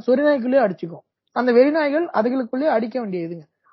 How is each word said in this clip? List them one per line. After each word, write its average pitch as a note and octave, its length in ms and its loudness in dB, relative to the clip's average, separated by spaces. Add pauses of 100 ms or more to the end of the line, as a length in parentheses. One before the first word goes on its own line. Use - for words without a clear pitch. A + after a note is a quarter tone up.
சொரிநாய்க்குள்ளேயே C4 540 2
அடிச்சுக்கும். E3+ 420 -4 (280)
அந்த B3 200 0
வெறிநாய்கள் D4 600 2
அதுகளுக்குள்ளேயே B3+ 540 -2
அடிக்க A#3 320 -2
வேண்டிய F3+ 280 -6
இதுங்க. E3 200 -14 (260)